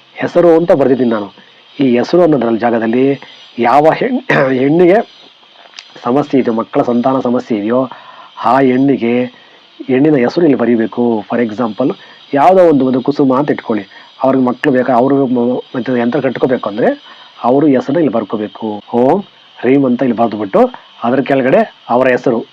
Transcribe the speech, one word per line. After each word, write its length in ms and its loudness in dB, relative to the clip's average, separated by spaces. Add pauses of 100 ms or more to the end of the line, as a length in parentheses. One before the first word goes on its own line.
(140)
ಹೆಸರು 420 2
ಅಂತ 160 2
ಬರ್ದಿದ್ದೀನಿ 380 2
ನಾನು. 200 -4 (500)
ಈ 180 2
ಹೆಸರು 240 2
ಅನ್ನೋದ್ರಲ್ಲಿ 380 2
ಜಾಗದಲ್ಲಿ 600 0 (400)
ಯಾವ 320 4
ಹೆಣ್-, 320 -4 (360)
ಹೆಣ್ಣಿಗೆ 380 4 (1040)
ಸಮಸ್ಯೆ 360 -2
ಇದೆಯೋ, 160 -2
ಮಕ್ಕಳ 260 -4
ಸಂತಾನ 380 0
ಸಮಸ್ಯೆ 380 -2
ಇದೆಯೋ, 320 -2 (560)
ಆ 140 2
ಹೆಣ್ಣಿಗೆ 560 0 (720)
ಹೆಣ್ಣಿನ 280 2
ಹೆಸರು 300 0
ಇಲ್ಲಿ 180 2
ಬರೀಬೇಕು. 640 0
For 180 -4
example, 480 -4 (380)
ಯಾವುದೋ 360 4
ಒಂದು, 160 2
ಒಂದು 160 0
ಕುಸುಮ 360 0
ಅಂತ 140 0
ಇಟ್ಕೊಳ್ಳಿ, 320 -6 (400)
ಅವ್ರಿಗೆ 200 2
ಮಕ್ಕಳು 300 0
ಬೇಕಾ, 200 0
ಅವರು 340 2
ಮ-, 340 -2 (140)
ಮತ್ತೆ 240 -4
ಯಂತ್ರ 200 -2
ಕಟ್ಕೋಬೇಕು 500 -2
ಅಂದರೆ 180 -2 (560)
ಅವರು 240 2
ಹೆಸರನ್ನ 300 0
ಇಲ್ಲಿ 200 0
ಬರ್ಕೋಬೇಕು. 640 -8 (120)
ಓಂ 260 2 (420)
ಹ್ರೀಂ 240 2
ಅಂತ 160 -2
ಇಲ್ಲಿ 160 -2
ಬರೆದ್ಬಿಟ್ಟು 440 -2 (420)
ಅದ್ರ 180 0
ಕೆಳಗಡೆ 380 0 (300)
ಅವರ 180 2
ಹೆಸರು, 320 0 (140)